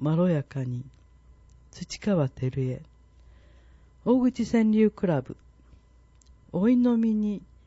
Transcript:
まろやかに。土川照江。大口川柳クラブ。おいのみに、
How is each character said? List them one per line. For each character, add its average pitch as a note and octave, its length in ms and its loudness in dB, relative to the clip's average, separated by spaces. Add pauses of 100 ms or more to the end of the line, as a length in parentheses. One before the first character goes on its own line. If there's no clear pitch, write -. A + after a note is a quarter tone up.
ま D3+ 160 0
ろ F3 100 2
や D#3 160 0
か C3+ 220 -8
に。 B2 180 -8 (880)
土 - 300 -16
川 F3 260 0
照 C3 340 -6
江。 B2+ 200 -6 (1200)
大 B3 160 2
口 A#3+ 260 0
川 A3+ 280 2
柳 G#3+ 160 4
ク - 180 -4
ラ D3+ 140 2
ブ。 - 160 -12 (1120)
お F3+ 160 2
い B3 80 6
の A#3+ 220 4
み A3+ 160 2
に、 G#3 280 -2 (260)